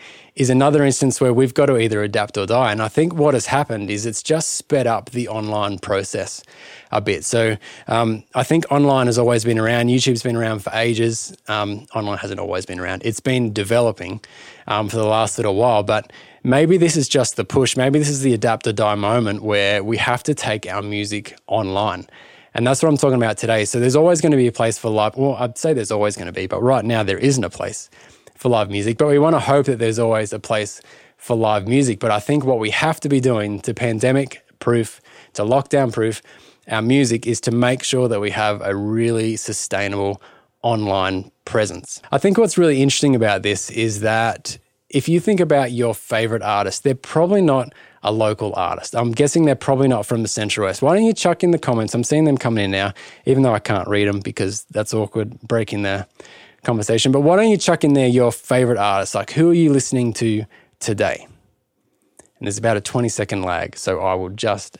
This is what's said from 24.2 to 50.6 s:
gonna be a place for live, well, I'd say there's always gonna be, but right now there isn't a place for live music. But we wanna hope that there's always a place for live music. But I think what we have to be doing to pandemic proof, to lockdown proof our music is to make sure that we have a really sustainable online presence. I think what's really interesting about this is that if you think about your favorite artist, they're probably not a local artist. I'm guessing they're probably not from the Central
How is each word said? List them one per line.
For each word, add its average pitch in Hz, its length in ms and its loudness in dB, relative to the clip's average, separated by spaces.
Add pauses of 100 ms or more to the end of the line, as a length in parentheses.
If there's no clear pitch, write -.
gonna 156 160 4
be 123 100 4
a 120 60 0
place 113 260 -2
for 117 100 -6
live, 107 280 0
well, 135 180 0
I'd 117 240 -6
say 160 140 0
there's 117 180 -2
always 104 260 0
gonna 87 160 -10
be, 92 140 -6
but - 160 -4
right 123 220 2
now 113 180 0
there 98 160 -2
isn't 127 260 2
a 85 60 -6
place - 400 -10 (440)
for - 140 -2
live 107 220 2
music. 101 260 -2
But 151 120 2
we 143 100 6
wanna 151 220 4
hope 139 260 2
that 127 120 0
there's 113 200 0
always 113 340 0
a 107 60 -6
place 107 420 -4 (380)
for - 180 -4
live 107 320 2
music. 123 320 2
But 113 100 -2
I 104 80 2
think 143 260 -2
what 127 140 2
we 107 120 -2
have 160 300 0
to 151 80 -2
be 139 120 2
doing 104 400 0
to 113 140 -6
pandemic 123 680 -2 (160)
proof, 117 440 -2 (320)
to 101 80 -4
lockdown 135 500 0
proof 110 300 -2 (480)
our 110 120 -2
music 120 440 2
is 117 160 -2
to 120 80 -2
make 123 320 0
sure 127 260 0
that 104 120 -2
we 104 100 -4
have 104 320 -2
a 98 140 -2
really 110 600 -2
sustainable 101 840 -4 (420)
online 98 680 -2 (140)
presence. - 580 -4 (100)
I 143 60 2
think 190 180 2
what's 220 220 2
really 147 240 4
interesting 139 320 4
about 104 280 2
this 101 280 -4
is 110 300 -2
that 110 580 -2 (320)
if 143 180 -2
you 165 120 4
think 196 200 2
about 139 320 2
your 120 220 0
favorite 113 480 -2
artist, 101 420 -2
they're 135 100 2
probably 180 460 0
not 135 320 2 (300)
a 107 100 -2
local 107 420 -2
artist. 85 400 -4
I'm 117 180 0
guessing 147 320 2
they're 139 100 4
probably 135 340 2
not 113 180 0
from 117 160 -2
the 104 60 -4
Central 104 380 -2